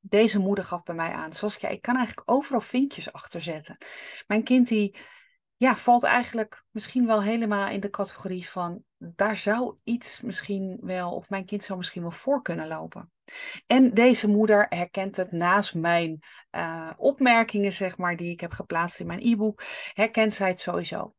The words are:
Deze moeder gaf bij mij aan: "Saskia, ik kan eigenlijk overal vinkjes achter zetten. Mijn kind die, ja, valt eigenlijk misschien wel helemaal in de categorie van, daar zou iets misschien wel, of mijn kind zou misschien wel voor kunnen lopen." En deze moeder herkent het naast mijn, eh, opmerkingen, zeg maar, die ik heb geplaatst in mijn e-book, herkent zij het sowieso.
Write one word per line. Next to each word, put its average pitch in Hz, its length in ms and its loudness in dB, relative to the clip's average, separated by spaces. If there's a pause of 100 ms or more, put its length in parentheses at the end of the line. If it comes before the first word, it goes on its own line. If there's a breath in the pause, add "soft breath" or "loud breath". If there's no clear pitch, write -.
Deze 208 380 4
moeder 196 260 0
gaf 175 180 -8
bij 170 120 -10
mij 165 180 -6
aan: 160 200 -8
"Saskia, - 360 -6
ik - 140 -6
kan 247 140 0
eigenlijk - 340 -2
overal 262 300 2
vinkjes 254 520 -2
achter - 300 -12
zetten. 156 340 -10 (500 loud breath)
Mijn 214 160 2
kind 247 260 6
die, 208 280 0 (600 loud breath)
ja, 254 200 4
valt 240 260 4
eigenlijk 233 680 -2
misschien 240 360 -2
wel 214 160 4
helemaal 208 460 0
in 196 120 -6
de 202 100 -6
categorie 185 580 -8
van, 175 340 -8 (160)
daar 196 380 -2
zou 226 480 -2
iets - 360 -6
misschien 190 600 -6
wel, 180 340 -6
of - 160 -10
mijn 190 140 -4
kind 202 200 -8
zou 190 140 -8
misschien 175 240 -8
wel 170 80 -6
voor 262 320 -2
kunnen 160 260 -6
lopen." 160 440 -12 (540 loud breath)
En 254 280 8
deze 233 340 6
moeder 208 400 6
herkent 190 480 -6
het 185 160 -4
naast 180 420 2
mijn, 170 440 0 (320 loud breath)
eh, 165 460 -8
opmerkingen, 226 760 2
zeg 190 240 -6
maar, 175 200 -2
die 175 140 -6
ik 170 100 -10
heb 170 120 -10
geplaatst - 480 -4
in 170 60 -8
mijn 170 200 -4
e-book, 214 360 2 (300 loud breath)
herkent 220 420 2
zij 196 140 0
het 180 120 -4
sowieso. - 580 -6